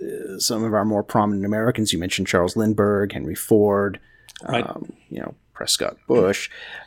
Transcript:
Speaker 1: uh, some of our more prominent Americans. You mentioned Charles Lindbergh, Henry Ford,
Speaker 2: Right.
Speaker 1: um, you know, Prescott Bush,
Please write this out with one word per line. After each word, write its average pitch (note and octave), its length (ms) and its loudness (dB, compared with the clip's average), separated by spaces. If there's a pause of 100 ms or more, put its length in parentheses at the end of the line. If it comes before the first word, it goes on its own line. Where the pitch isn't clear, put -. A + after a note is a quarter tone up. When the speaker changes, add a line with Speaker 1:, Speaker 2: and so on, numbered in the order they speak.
Speaker 1:
uh, F#2+ 380 -10
some A2 240 -2
of A2 100 0
our G#2 100 4
more G#2 200 0
prominent G#2 420 0
Americans. A2 460 0
You F2+ 80 0
mentioned F#2 260 -2
Charles F#2 300 2
Lindbergh, G#2 560 2
Henry - 240 -6
Ford, G2+ 640 2 (480)
Speaker 2:
Right. A#2+ 200 -2
Speaker 1:
um, - 240 -12 (160)
you - 120 -10
know, - 140 -10 (200)
Prescott - 420 -2 (120)
Bush, G2+ 420 2 (360)